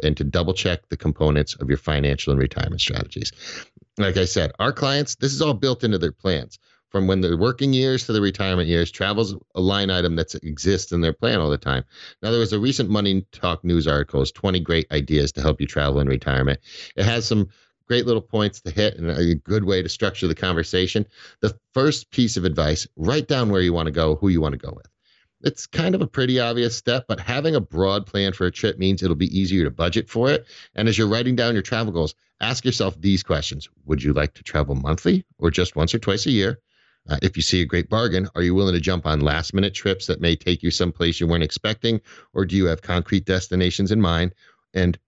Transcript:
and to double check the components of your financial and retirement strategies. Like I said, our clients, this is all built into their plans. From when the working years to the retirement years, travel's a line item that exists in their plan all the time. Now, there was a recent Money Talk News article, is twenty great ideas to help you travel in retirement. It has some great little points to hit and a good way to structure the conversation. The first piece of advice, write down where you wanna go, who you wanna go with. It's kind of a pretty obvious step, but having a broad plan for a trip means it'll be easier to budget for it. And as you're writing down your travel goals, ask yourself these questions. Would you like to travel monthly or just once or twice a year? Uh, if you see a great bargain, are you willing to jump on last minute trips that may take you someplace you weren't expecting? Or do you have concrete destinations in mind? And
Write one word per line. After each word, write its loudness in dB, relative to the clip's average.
and 2
to -2
double 0
check -2
the -6
components 0
of -4
your 0
financial 0
and 4
retirement -2
strategies. -4
Like 0
I 4
said, 0
our 0
clients, -2
this -2
is -4
all 2
built 0
into 2
their 0
plans. -4
From 0
when 2
the 2
working 0
years 2
to -2
the 2
retirement 0
years, 2
travel's -2
a -2
line 2
item 0
that -4
exists -2
in 0
their 2
plan -2
all 0
the 0
time. -2
Now, -4
there 2
was 0
a 0
recent 0
Money 2
Talk -4
News 2
article, 0
is -2
twenty -2
great 0
ideas 0
to -10
help 0
you -2
travel 0
in 2
retirement. 0
It 0
has 0
some 0
great 2
little 0
points -2
to -10
hit 0
and -4
a 2
good 0
way 2
to -6
structure -2
the -2
conversation. -2
The -2
first 0
piece 2
of 0
advice, 0
write -2
down 0
where 2
you 2
wanna -2
go, 2
who 0
you 4
wanna -2
go -14
with. -20
It's -6
kind 0
of -2
a 0
pretty 0
obvious 0
step, -2
but -4
having -2
a 2
broad -2
plan 0
for -2
a 0
trip -4
means 2
it'll 2
be 0
easier 2
to 0
budget -2
for 0
it. -2
And 0
as 2
you're 2
writing 0
down 2
your 0
travel -4
goals, -2
ask -2
yourself 0
these 2
questions. -4
Would 0
you 2
like 0
to -20
travel -2
monthly 0
or 2
just -2
once 2
or 0
twice -2
a 2
year? 2
Uh, -2
if 0
you 0
see 2
a 0
great -2
bargain, 0
are -2
you 2
willing 2
to 0
jump -2
on 0
last 0
minute 0
trips -2
that -2
may 2
take -2
you 0
someplace -2
you 0
weren't 2
expecting? -2
Or 0
do -2
you 4
have 0
concrete 0
destinations 0
in 4
mind? 2
And 2